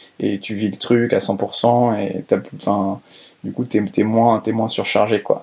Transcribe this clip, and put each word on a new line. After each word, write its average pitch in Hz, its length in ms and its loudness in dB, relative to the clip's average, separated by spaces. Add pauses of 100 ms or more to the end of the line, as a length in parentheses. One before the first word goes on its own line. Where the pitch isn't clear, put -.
(200)
et 104 180 -2
tu 104 160 -10
vis 104 160 -2
le - 60 -6
truc 120 380 0
à 101 60 4
cent - 180 -2
pour - 180 -6
cent 120 380 2
et 98 340 -4
t'as - 80 2
plus, - 240 -6
enfin, 98 400 -2 (420)
du 104 100 -8
coup, 123 120 -4
t'es, 107 220 0
t'es 104 180 0
moins, 113 360 4
t'es 110 120 -2
moins 113 160 0
surchargé, 104 540 0
quoi. - 200 0